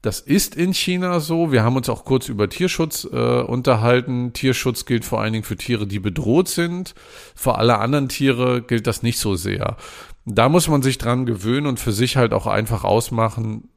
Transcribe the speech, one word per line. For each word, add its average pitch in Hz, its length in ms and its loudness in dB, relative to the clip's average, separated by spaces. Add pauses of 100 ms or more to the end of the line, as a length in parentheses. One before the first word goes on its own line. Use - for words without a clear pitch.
Das - 180 -4
ist 180 340 0
in 180 180 0
China 180 460 0
so. 165 320 0
Wir 117 120 4
haben 120 120 2
uns 131 140 -2
auch 113 160 -4
kurz 131 240 0
über 104 180 0
Tierschutz, 165 640 -2
äh, 120 300 0
unterhalten. 123 880 2
Tierschutz 127 540 -2
gilt 117 180 0
vor 110 160 -4
allen 110 140 -2
Dingen 110 100 -4
für 104 140 -8
Tiere, 107 300 -2
die 101 120 -6
bedroht 101 480 2
sind. 175 460 -4 (420)
Für 123 220 -2
alle 113 220 4
anderen 135 280 0
Tiere 127 540 0
gilt 117 260 -2
das 113 160 -2
nicht 117 160 0
so 101 160 0
sehr. 95 400 -4 (480)
Da 113 260 2
muss 165 180 4
man 147 160 4
sich 127 140 0
dran 123 280 0
gewöhnen 117 400 0
und 131 140 -2
für 120 120 -2
sich 117 240 0
halt 117 180 4
auch 104 140 0
einfach 107 360 0
ausmachen 110 920 0